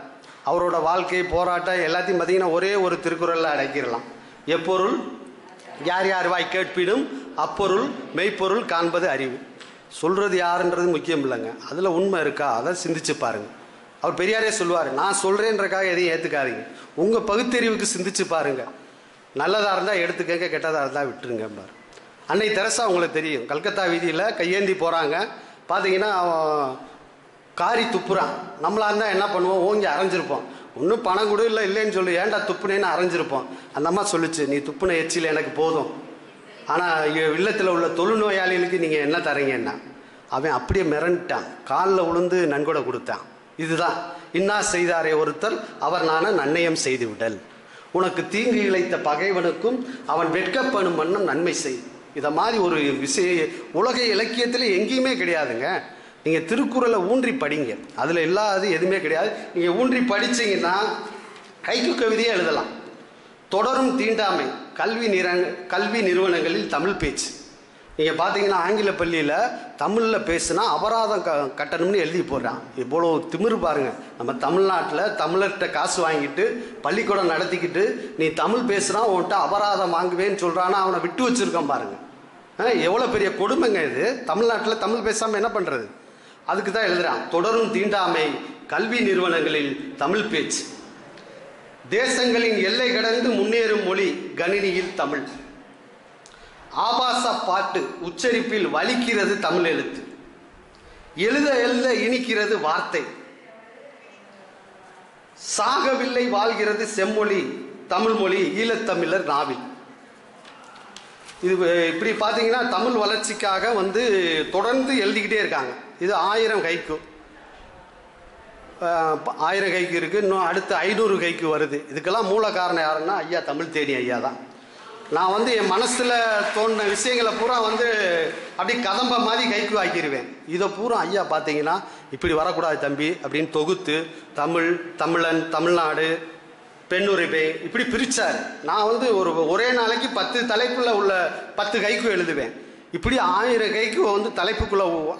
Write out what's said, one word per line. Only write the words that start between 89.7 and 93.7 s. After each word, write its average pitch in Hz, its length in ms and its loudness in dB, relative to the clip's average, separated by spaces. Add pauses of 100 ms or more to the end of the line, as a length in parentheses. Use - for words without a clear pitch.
தமிழ் 185 240 0
பேச்சு, - 420 -2 (1300)
தேசங்களின் 233 720 2
எல்லை 240 320 0
கடந்து 233 340 2
முன்னேறும் 214 580 2